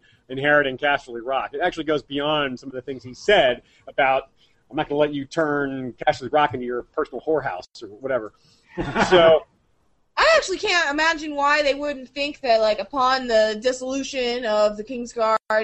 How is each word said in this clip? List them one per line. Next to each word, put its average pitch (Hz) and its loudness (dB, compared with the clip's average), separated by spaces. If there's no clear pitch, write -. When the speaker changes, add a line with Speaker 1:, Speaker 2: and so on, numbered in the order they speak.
Speaker 1:
inheriting 135 2
Casterly 135 -2
Rock. 123 -4
It 147 -6
actually 170 -4
goes 151 0
beyond 143 -2
some 135 -18
of 127 -14
the 127 -10
things 131 -12
he 123 -16
said 147 2
about, 135 0
"I'm 131 -10
not 151 -4
gonna 147 0
let 151 2
you 143 -6
turn 139 -4
Casterly 143 -2
Rock 147 2
into 123 -6
your 120 -6
personal - -8
whorehouse," 131 -2
or 101 -14
whatever. 117 -6
Speaker 2:
<laughs> 151 -2
Speaker 1:
So 165 8
Speaker 3:
I 403 4
actually 381 -2
can't 349 0
imagine 311 -2
why 285 2
they 277 0
wouldn't 277 -8
think 285 -8
that, 226 2
like, 214 2
upon 254 0
the 220 2
dissolution 254 -4
of 214 2
the 208 -8
Kingsguard, 233 -2